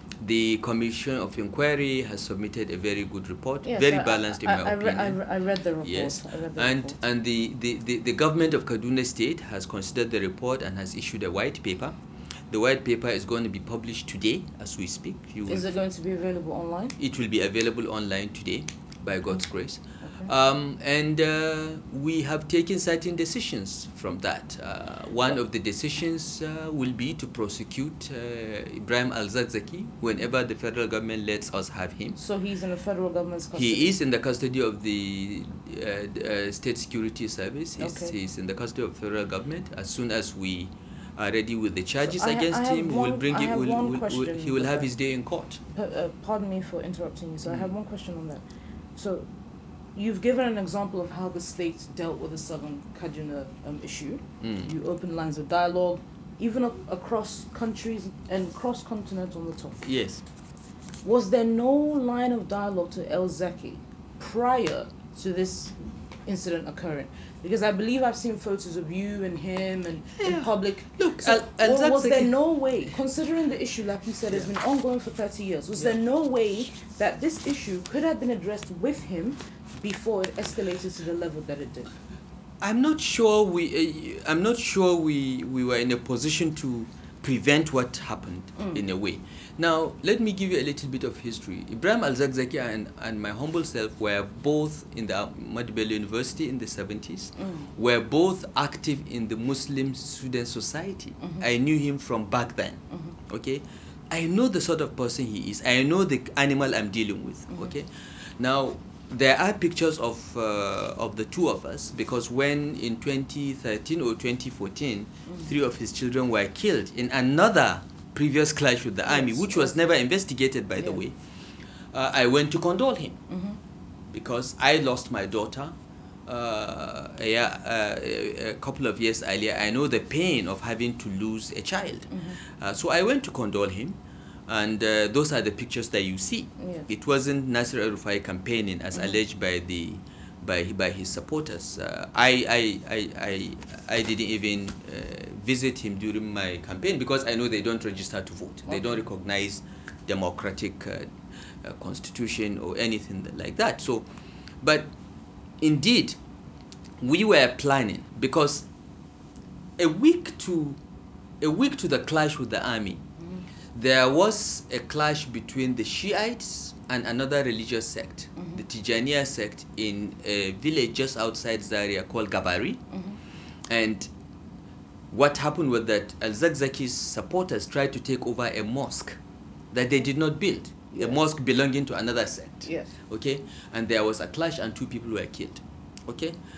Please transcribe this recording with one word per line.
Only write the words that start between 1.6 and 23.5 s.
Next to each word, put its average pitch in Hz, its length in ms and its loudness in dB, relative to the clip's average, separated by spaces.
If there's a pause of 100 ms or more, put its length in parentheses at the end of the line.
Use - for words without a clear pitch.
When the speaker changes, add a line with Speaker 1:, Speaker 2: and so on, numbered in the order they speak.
Speaker 1:
has 104 180 -6
submitted 101 500 -4
a 90 60 -4
very 101 280 0
good 98 240 -8
report, 131 380 -4
Speaker 2:
Yes, 226 140 0
Speaker 1:
very 143 180 8
Speaker 2:
I, 165 40 2
Speaker 1:
balanced 110 400 2
in 208 60 0
Speaker 2:
I, 190 140 4
Speaker 1:
my 202 80 0
Speaker 2:
I - 40 2
re-, 208 140 0
I - 40 4 (140)
Speaker 1:
opinion. 190 120 -2
Speaker 2:
re-, 190 80 -2
I 185 120 -2
read 190 260 2
the 180 60 2
report. 160 180 -2
Speaker 1:
Yes. - 380 -2
Speaker 2:
I - 120 -8
read 165 160 -6
the 104 60 -2
Speaker 1:
And, 127 240 4
Speaker 2:
report. 135 100 -8 (100)
Speaker 1:
and 120 200 2
the, 117 360 0
the, 120 180 0
the, 117 200 -2
the 117 140 0
government 156 420 4
of 123 120 2
Kaduna 123 400 2
State 131 340 0
has 95 260 -8
considered 113 440 -2
the 107 100 2
report 101 420 0
and 92 140 -6
has 95 200 -6
issued - 260 -6
a 92 80 -2
white 104 320 -2
paper. 110 320 -2 (560)
The 110 80 2
white 131 260 6
paper 120 240 2
is 101 180 0
going 117 180 0
to 107 60 0
be 95 100 -4
published 113 480 -8
today 110 340 2 (160)
as - 200 -8
we 92 80 -4
speak. - 300 -8 (180)
You 104 140 -6
Speaker 2:
Is 185 140 -2
Speaker 1:
will 190 80 -2
Speaker 2:
it 175 40 -4
going 190 160 0
to 185 100 -10
be 180 120 -2
available 175 400 -2
online? 175 460 -4
Speaker 1:
It 139 200 -2
will 117 100 0
be 101 140 4
available 113 480 0
online 101 400 -4
today, 101 340 -6 (400)
by 95 160 -2
God's 92 240 -2
Speaker 2:
Okay. - 80 -14
Speaker 1:
grace. 101 280 -6 (400)
Speaker 2:
Okay. 185 100 -6
Speaker 1:
Um, 143 520 4
and, 151 380 2
uh, 156 460 2 (260)
we 151 300 0
have 151 260 -2
taken 175 300 4
certain 170 380 0
decisions 160 680 -4 (100)